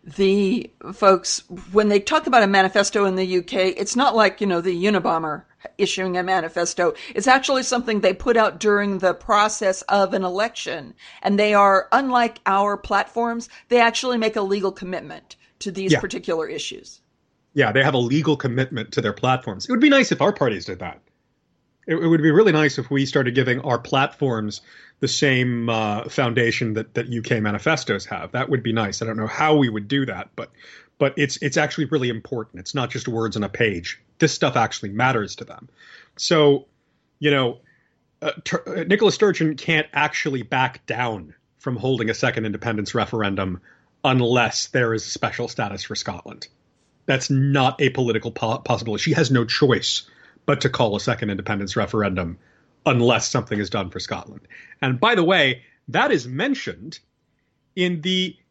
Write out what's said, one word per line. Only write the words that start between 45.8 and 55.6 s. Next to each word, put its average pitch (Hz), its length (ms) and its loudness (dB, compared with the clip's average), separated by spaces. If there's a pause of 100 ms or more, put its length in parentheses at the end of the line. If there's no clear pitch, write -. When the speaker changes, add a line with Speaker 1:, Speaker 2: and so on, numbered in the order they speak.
Speaker 2:
for 107 120 -10
Scotland. - 520 -12 (580)
That's 135 240 -2
not 135 520 2
a 135 80 4
political 117 420 -2
po-, 117 280 -4
possibility. 113 420 -4
She 160 120 0
has 135 180 2
no 120 120 4
choice 117 600 0 (420)
but 139 160 0
to 131 80 2
call 113 260 0
a 101 40 -4
second 113 300 -4
independence 98 460 -6
referendum 95 600 -2 (480)
unless 120 440 2
something 113 300 -2
is 101 100 -4
done 98 200 -6
for - 120 -12
Scotland. 71 400 -12 (400)
And 127 180 -2
by 226 160 4
the 180 80 2
way, 160 400 2 (240)